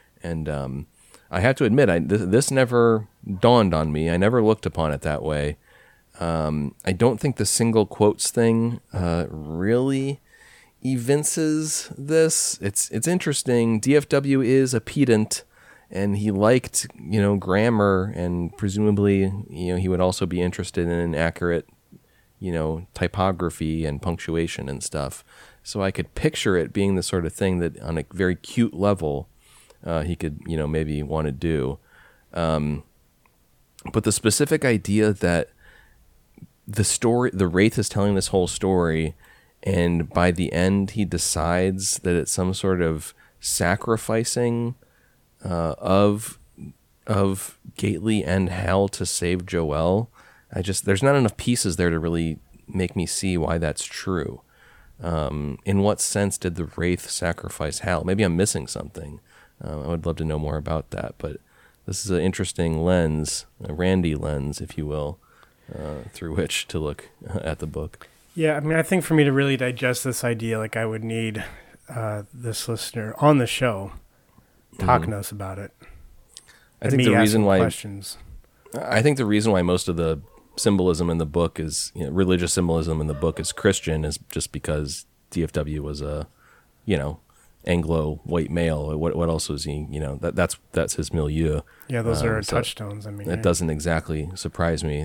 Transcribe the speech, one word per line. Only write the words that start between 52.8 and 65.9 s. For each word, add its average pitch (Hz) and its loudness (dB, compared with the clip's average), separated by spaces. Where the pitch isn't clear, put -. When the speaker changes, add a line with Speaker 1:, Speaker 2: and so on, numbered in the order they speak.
Speaker 1:
me 87 -2
see 92 -2
why 82 0
that's 80 -4
true. - -6
Um, 73 -4
in 98 2
what 104 2
sense 101 -2
did 90 -4
the 82 -6
Wraith 87 -2
sacrifice - -6
Hal? 87 -2
Maybe 95 0
I'm 87 2
missing 87 0
something. 73 -12
Uh, 76 -8
I 67 -8
would 85 -4
love 80 -2
to 80 -4
know 76 -2
more 78 -4
about 76 -4
that, - -8
but - -10
this 92 -6
is 101 -4
an 87 2
interesting 85 0
lens, 80 0
a - -8
Randy 87 2
lens, 73 -4
if - -12
you 76 -4
will, 76 -4
uh, 73 -10